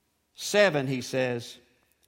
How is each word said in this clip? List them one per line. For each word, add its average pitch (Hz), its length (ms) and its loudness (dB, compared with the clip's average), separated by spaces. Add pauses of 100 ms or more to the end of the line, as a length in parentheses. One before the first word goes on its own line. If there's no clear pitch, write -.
(340)
seven. 175 520 2
He 131 160 -4
says, 123 560 -4 (500)